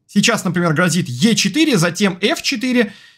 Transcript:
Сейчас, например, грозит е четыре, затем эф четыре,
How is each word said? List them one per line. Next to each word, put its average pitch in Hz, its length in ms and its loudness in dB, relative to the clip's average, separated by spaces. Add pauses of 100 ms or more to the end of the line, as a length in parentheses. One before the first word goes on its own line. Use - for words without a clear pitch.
Сейчас, 208 400 0
например, 175 280 0
грозит 170 360 0
е 143 260 2
четыре, 277 420 2
затем 175 440 0
эф 254 220 -2
четыре, 247 500 -2 (240)